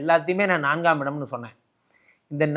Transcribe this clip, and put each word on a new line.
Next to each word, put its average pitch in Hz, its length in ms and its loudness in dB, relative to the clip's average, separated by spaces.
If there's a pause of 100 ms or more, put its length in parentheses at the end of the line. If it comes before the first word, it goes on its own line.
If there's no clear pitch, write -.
எல்லாத்தையுமே 170 520 2
நான் 151 160 0
நான்காம் 160 340 2
இடம்னு 143 320 -6
சொன்னேன். 120 220 -12 (760)
இந்த 147 120 0 (100)